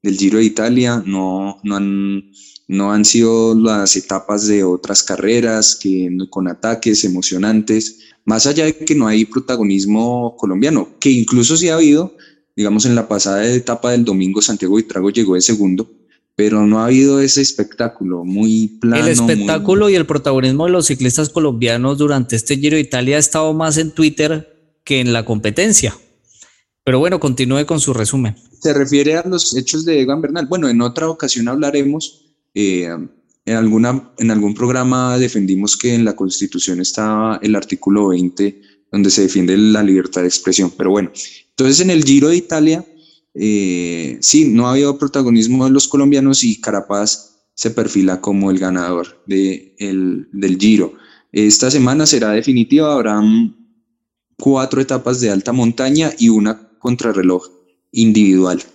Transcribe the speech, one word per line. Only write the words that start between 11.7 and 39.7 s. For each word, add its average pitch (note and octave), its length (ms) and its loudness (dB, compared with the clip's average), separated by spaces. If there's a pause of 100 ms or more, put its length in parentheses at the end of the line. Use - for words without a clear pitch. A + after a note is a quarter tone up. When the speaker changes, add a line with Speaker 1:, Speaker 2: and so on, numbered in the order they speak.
Speaker 1:
habido, D#3+ 420 2 (360)
digamos G#2 320 0
en B2 80 2
la A2+ 140 0
pasada G2+ 400 -2
etapa B2 440 -2
del A#2+ 120 2
domingo F#2+ 380 0
Santiago G2+ 320 -2
Buitrago G#2 360 0
llegó G2+ 260 0
de F2+ 60 0
segundo, G2+ 480 0 (460)
pero G#2+ 320 2
no G#2+ 120 2
ha A2+ 80 0
habido C3+ 340 4
ese C#3 200 2
espectáculo, G2 840 -6
muy G#2+ 560 0
plano, A#2 240 2
Speaker 2:
El E3 40 4
espectáculo D#3+ 760 2
Speaker 1:
muy G3 80 4
Speaker 2:
y - 20 4
el E3 100 0
protagonismo C3+ 600 0
de F3+ 60 2
los F3 160 2
ciclistas C3 420 0
colombianos B2 680 0
durante C#3 380 0
este C3+ 220 -4
Giro D3 180 0
de D3+ 60 0
Italia C3 340 -2
ha D3+ 40 2
estado D#3 340 -2
más D#3+ 240 -2
en D#3+ 140 -4
Twitter D#3 580 -2 (360)
que C3+ 140 0
en B2 140 0
la A2+ 100 0
competencia. A2+ 720 0 (880)
Pero B2+ 160 2
bueno, F3+ 180 0
continúe C3+ 480 0
con D#3 140 -2
su C3+ 140 -2
resumen. A2+ 420 -2 (260)
Speaker 1:
Se D3+ 120 0
refiere C#3+ 420 2
a E3+ 100 -4
los F3+ 300 -4
hechos D#3 300 -4
de D#3 160 2
Egan C#3 180 -2
Bernal. D3+ 280 -4
Bueno, E3+ 200 -2
en A#2 140 2
otra B2 260 -2
ocasión C3+ 400 -4
hablaremos. C#3+ 880 -4 (180)
Eh, F#2 360 -2 (560)
en A2+ 100 -2
alguna, A2+ 600 0
en A#2 120 0
algún G#2 240 0
programa B2+ 640 0
defendimos G#2 600 -2
que A#2+ 180 -2
en A#2 80 2
la G#2 140 -2
Constitución F#2 640 -6
estaba G#2+ 600 -4
el G#2+ 140 0
artículo G2 540 0
veinte, F2+ 520 -2 (300)
donde G2 180 2
se G2+ 120 2
defiende F#2 340 2
la G#2+ 280 4